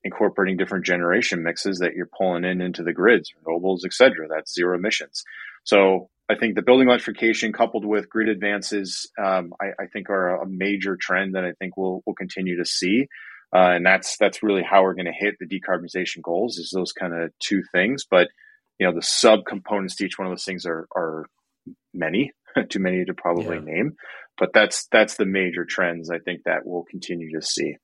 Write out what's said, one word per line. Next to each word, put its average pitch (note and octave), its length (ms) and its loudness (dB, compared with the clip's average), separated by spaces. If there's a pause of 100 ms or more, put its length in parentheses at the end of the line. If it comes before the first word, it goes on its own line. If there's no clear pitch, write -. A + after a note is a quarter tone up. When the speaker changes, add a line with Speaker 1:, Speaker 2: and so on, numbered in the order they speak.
Speaker 1:
incorporating F#2+ 500 2
different F2+ 300 -2
generation F2 580 0
mixes F2 360 -4
that F2 140 0
you're F2 240 -6
pulling F2+ 280 0
in F2+ 160 0
into F2+ 220 -4
the E2+ 100 -2
grids, G2 400 4 (100)
renewables, F2 420 -2
et F#2+ 60 -6
cetera. E2 380 4
That's D#2+ 260 -6
zero F2+ 220 0
emissions. - 480 -4 (400)
So F#2+ 440 6 (200)
I G#2+ 60 2
think A2 200 -2
the G2 60 0
building B2+ 260 6
electrification A2+ 640 2
coupled A2 320 0
with G#2 260 -2
grid A2 200 0
advances, G2+ 840 -4 (100)
um, F#2 300 0 (100)
I, G2 220 -6
I F#2 80 -8
think G2+ 180 -10
are F#2 320 0
a F#2+ 60 -6
major F#2+ 480 -2
trend F#2+ 400 -2
that F#2+ 80 -2
I F2+ 160 -4
think F#2 160 -10
we'll, F#2 300 -4
we'll G2+ 100 -4
continue F#2 420 -6
to F2 80 -2
see. G#2+ 420 0 (460)
Uh, F#2 180 8
and F2 140 0
that's, F#2 320 2
that's G2 240 2
really G2+ 220 2
how F#2+ 200 6
we're F#2+ 100 2
gonna F2+ 180 -4
hit G2+ 260 -2
the F2+ 80 -12
decarbonization F2+ 760 -4
goals F#2 360 -2
is E2 160 -10
those F#2 200 -4
kinda E2+ 360 -6 (100)
two G2 220 0 (120)
things. G#2+ 360 0
But, F2+ 200 6 (500)
you F#2 80 2
know, F2 60 2
the E2 80 -4
subcomponents G2 960 2
to G2+ 80 -2
each - 120 -8
one F#2+ 100 -6
of F#2 40 -4
those F2 140 -8
things F#2 200 -8
are, E2 300 -4
are D#2+ 300 -4 (680)
many, F2+ 380 -2 (240)
<laughs> B2+ 140 0
too G2+ 100 -4
many F#2 240 0
to F2+ 100 -6
probably E2+ 440 -2
Speaker 2:
Yeah. D#2 60 -10
Speaker 1:
name. E2+ 320 -4 (420)
But F#2 160 0
that's, G#2+ 400 4
that's A2 240 4
the A2 80 2
major F#2 400 -2
trends E2+ 440 -4
I E2+ 100 -4
think F2 260 -8
that E2 180 0
we'll F2 260 -8
continue E2 480 -8
to D#2 80 -8
see. D2 380 -4